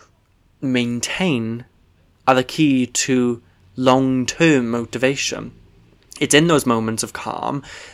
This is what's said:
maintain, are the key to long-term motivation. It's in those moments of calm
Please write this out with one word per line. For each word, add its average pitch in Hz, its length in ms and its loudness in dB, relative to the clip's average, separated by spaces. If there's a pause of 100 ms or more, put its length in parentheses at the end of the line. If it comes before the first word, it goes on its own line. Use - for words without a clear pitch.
(600)
maintain, 120 1040 -2 (640)
are 131 60 6
the 127 100 2
key 135 420 2
to 123 560 0 (340)
long-term 131 920 2
motivation. 120 800 -4 (680)
It's - 140 0
in 156 120 6
those 151 200 2
moments 113 360 -2
of 117 120 -10
calm - 500 -8 (300)